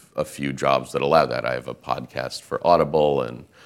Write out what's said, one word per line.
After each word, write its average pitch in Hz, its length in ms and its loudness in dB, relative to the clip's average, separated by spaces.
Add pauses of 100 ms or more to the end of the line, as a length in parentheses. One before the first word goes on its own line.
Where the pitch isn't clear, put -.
(160)
a 76 80 0
few 69 280 -8
jobs 67 400 0
that 65 100 -2
allow 73 240 4
that. 62 180 -4
I 62 80 -2
have 64 160 -6
a 62 60 -10
podcast 64 640 -8
for - 260 -8
Audible, 76 540 4
and, 60 240 -8 (220)